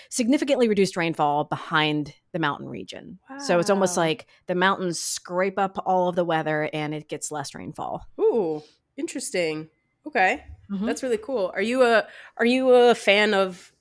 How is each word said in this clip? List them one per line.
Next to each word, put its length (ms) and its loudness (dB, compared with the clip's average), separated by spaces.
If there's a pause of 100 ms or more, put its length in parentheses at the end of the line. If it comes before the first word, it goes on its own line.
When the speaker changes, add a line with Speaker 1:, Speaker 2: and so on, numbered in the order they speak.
(100)
Speaker 1:
significantly 580 2
reduced 300 2
rainfall 460 0
behind 680 -2 (200)
the 60 -4
mountain 300 -2
region. 500 -14 (200)
So 200 0
it's 120 2
almost 260 2
Speaker 2:
Wow. 80 2
Speaker 1:
like 220 -4 (220)
the 60 -2
mountains 460 0
scrape 580 -4
up 280 -2
all 240 2
of 60 -2
the 100 0
weather 480 0
and 200 -6
it 140 -12
gets 240 -8
less 220 -8
rainfall. 520 -10 (140)
Speaker 2:
Ooh, 420 0 (360)
interesting. 720 -4 (360)
Okay. 380 0 (260)
Speaker 1:
Mm-hmm. 140 -4
Speaker 2:
That's 180 -4
really 160 -2
cool. 360 -4
Are 80 -2
you 220 2
a, 220 4 (300)
are 100 0
you 240 2
a 240 8
fan 380 4
of, 480 -2